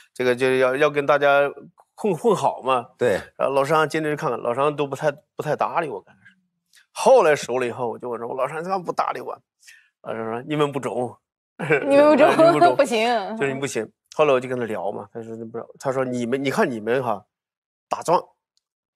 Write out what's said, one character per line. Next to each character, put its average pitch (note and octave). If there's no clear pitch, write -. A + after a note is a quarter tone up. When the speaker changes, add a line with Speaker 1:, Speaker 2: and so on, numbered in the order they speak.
Speaker 1:
这 B2+
个 B2
就 C3
要， C3
要 D3
跟 C#3+
大 D3
家 C#3+
混， G#3
混 G#3
好 C3
嘛。 B2
Speaker 2:
对。 G#2
Speaker 1:
然 -
后 C3+
老 C#3
商 D#3
进 D#3
来 D3+
就 D3
看 D3+
看， A2+
老 A#2+
商 C#3+
都 C#3+
不 C3+
太， D3+
不 -
太 C#3+
搭 B2
理 D#3
我， G2
刚 -
开 -
始。 -
后 A#3+
来 D3+
熟 C3
了 B2+
以 A#2
后， A#2
我 A2
就 B2
问 A2+
说 A#2
：“我 C3+
老 B2+
商 D#3
怎 F3+
么 F#3+
不 E3
搭 -
理 C3
我？” -
老 A#2
商 A2+
说 A#2
：“你 D3+
们 D3
不 C#3
中。” A#2
Speaker 3:
你 C#4
们 D4
不 D4+
中， D4+
Speaker 1:
<laughs> -
你 D#4+
们 E4+
不 D#4
中。 F4
Speaker 3:
<laughs> -
不 C#4+
行。 A3
Speaker 1:
就 C#3+
是 C3+
你 C3+
不 C#3
行。 A2
后 D3+
来 C#3+
我 B2+
就 C3
跟 B2+
他 A#2+
聊 G2+
嘛， A2
他 A2+
说 A2+
：“你 A#2
不 A#2
知 A2+
道。” -
他 C3+
说： C3
你 B2
们， C3+
你 C3+
看 G3
你 A#2
们 A#2
哈， A2
打 -
桩， E3